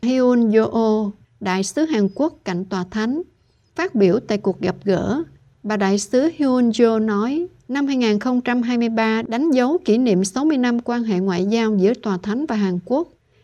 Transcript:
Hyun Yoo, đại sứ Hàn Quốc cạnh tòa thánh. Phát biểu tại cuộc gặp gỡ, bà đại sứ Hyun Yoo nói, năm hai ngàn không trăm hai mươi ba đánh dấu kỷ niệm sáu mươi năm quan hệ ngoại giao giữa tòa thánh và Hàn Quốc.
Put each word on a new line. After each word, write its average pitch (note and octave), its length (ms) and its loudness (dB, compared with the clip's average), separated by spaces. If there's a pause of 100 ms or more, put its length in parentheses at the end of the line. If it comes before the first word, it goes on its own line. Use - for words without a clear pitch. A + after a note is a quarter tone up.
Hyun B3 480 2
Yoo, A3 600 2 (280)
đại F#3+ 240 -2
sứ D4 220 -2
Hàn G#3+ 300 0
Quốc D#4+ 180 -2 (120)
cạnh F#3 200 -6
tòa F#3 260 -6
thánh. A#3 300 -4 (540)
Phát F#4 200 -4
biểu G3+ 240 4
tại G#3 180 -4
cuộc G3 220 -4
gặp F3+ 240 -4
gỡ, G3 400 -2 (400)
bà G#3+ 140 -4
đại G3+ 220 0
sứ C4 360 0
Hyun B3+ 440 2
Yoo A3+ 200 4
nói, A3 480 -2 (200)
năm C#4 200 -2
hai C#4 80 -2
ngàn A3 240 2
không B3 220 -2
trăm B3 200 -2
hai A#3+ 160 -2
mươi A#3 120 0
ba A3 380 0
đánh C4+ 240 0
dấu B3+ 340 2
kỷ A3 120 2
niệm G#3+ 260 2
sáu B3+ 220 -4
mươi D#4 120 2
năm B3 220 0
quan A#3+ 240 -4
hệ G#3 160 0
ngoại F#3 260 0
giao A3 300 0
giữa G3 180 2
tòa G#3 240 -4
thánh G#3 280 -4
và B3+ 100 -4
Hàn F#3+ 300 -2
Quốc. D#4 220 -2 (360)